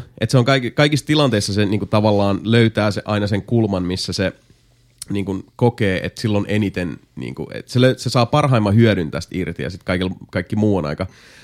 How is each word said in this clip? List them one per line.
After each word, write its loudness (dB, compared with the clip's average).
Et -2
se 4
on 4
kaiki-, 0
kaikissa 0
tilanteissa 0
se 2
niinku -2
tavallaan 2
löytää 2
se, -6
aina -2
sen -2
kulman, 0
missä -4
se -2
niinku -4
kokee, 2
että -8
silloin 0
eniten, -2
niinku, -10
et -12
se -2
lö-, 4
se -6
saa 2
parhaimman 2
hyödyn 4
tästä -8
irti -6
ja -6
sit -12
kaikilla, -2
kaikki -4
muu 2
on -2
aika, -4